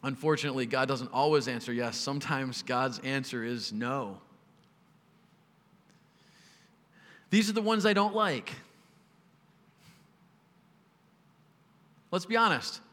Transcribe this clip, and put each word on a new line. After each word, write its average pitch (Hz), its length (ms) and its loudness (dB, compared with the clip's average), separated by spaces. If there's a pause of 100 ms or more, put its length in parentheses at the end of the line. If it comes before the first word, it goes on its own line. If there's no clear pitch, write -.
Unfortunately, 135 600 -2
God 131 220 0
doesn't 127 260 -4
always 143 340 4
answer 123 240 -4
yes. 120 240 -2
Sometimes 139 680 -4
God's 127 360 -2
answer 131 440 -4
is 117 280 -6
no. 117 460 -4 (3000)
These 208 200 4
are 214 40 0
the 220 80 2
ones 214 240 4
I 214 80 6
don't 202 220 2
like. 190 360 0 (3500)
Let's 180 160 -2
be 220 100 -2
honest. 208 460 2 (120)